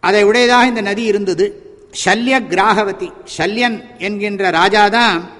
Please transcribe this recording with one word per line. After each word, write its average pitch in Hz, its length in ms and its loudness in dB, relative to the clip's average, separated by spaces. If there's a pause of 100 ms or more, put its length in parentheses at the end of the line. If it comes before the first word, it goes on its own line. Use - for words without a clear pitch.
அதை 196 220 2
உடையதாக 240 440 4
இந்த 233 140 -2
நதி 202 220 -4
இருந்தது. 202 720 -2 (280)
சல்ய 240 360 0
கிராகவதி, 190 720 -2 (260)
சல்யன் 214 600 -4
என்கின்ற 202 520 -4
ராஜாதான் 208 680 2 (200)